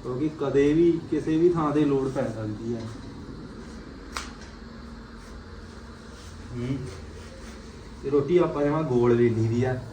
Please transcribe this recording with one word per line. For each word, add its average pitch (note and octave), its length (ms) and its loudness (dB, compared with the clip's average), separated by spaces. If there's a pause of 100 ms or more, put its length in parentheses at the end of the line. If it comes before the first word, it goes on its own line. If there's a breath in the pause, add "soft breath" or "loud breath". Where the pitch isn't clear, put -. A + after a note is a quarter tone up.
ਕਿਉਂਕਿ B2+ 260 -2 (100)
ਕਦੇ C#3 340 6
ਵੀ E3+ 180 8 (200)
ਕਿਸੇ D#3+ 260 2
ਵੀ E3+ 120 8
ਥਾਂ E3 220 2
ਤੇ D3+ 140 4
ਲੋੜ C3+ 240 2
ਪੈ C3 140 -2
ਸਕਦੀ A2 500 -4
ਆ। A2+ 60 -4 (3750)
ਹੂੰ। B2 260 -4 (1300)
ਇਹ C#3 60 -2
ਰੋਟੀ D3+ 260 4
ਆਪਾਂ D#3 260 4
ਜਮਾਂ D3 200 2
ਗੋਲ A#2+ 320 6
ਵੇਲੀ A2+ 320 4
ਦੀ A#2+ 160 2
ਆ। B2+ 100 2 (200)